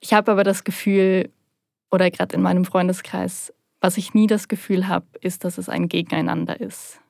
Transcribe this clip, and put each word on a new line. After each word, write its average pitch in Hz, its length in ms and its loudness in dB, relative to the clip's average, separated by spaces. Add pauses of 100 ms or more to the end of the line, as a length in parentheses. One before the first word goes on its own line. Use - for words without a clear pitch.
Ich - 120 -4
habe 214 200 4
aber 202 120 4
das 196 200 0
Gefühl, 190 640 2 (600)
oder 185 200 4
grad 185 220 -4
in 175 100 0
meinem 180 220 4
Freundeskreis, 185 880 -2 (280)
was 185 160 0
ich - 180 -6
nie 214 120 6
das 208 220 0
Gefühl 190 400 -2
hab, 175 280 -4
ist, - 280 -8
dass 180 140 -6
es 180 100 -10
ein 175 200 -2
Gegeneinander 170 720 -4
ist. - 500 -14